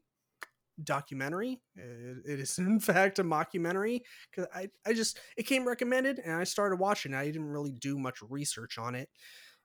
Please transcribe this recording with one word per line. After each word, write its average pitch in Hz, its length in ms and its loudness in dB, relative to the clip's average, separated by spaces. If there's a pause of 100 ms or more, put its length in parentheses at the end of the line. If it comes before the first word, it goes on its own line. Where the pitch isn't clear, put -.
(840)
documentary. 147 800 -2 (160)
It, 123 480 -12
it 143 160 -4
is, - 180 -4
<laughs> - 0 -
in 196 220 4
fact, 190 380 6
a 190 60 4
mockumentary. 175 760 0 (340)
'Cause 180 200 -4
I, 190 160 -8 (160)
I 226 80 4
just, 226 240 0 (180)
it 233 60 -2
came 254 260 2
recommended, 254 500 2
and 165 140 -4
I 175 120 0
started 196 320 2
watching. 190 360 2
I 139 140 -2
didn't 156 180 -4
really 147 280 -4
do 139 260 -4
much 127 240 -4
research 117 560 -6
on 120 160 -4
it. 127 160 -8 (540)